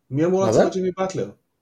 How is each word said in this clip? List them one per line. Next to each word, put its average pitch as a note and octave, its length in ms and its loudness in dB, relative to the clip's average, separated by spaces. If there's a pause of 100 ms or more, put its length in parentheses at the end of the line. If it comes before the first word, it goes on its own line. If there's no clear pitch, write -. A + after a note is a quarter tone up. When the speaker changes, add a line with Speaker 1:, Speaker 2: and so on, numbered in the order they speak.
(100)
Speaker 1:
מי C#3+ 140 0
אמור F#3 160 2
Speaker 2:
מה G3 60 2
Speaker 1:
לעצור B2+ 160 4
Speaker 2:
זה? C#4+ 60 4
Speaker 1:
את - 40 -4
ג'ימי F#3 180 -2
באטלר? F3 400 -6 (320)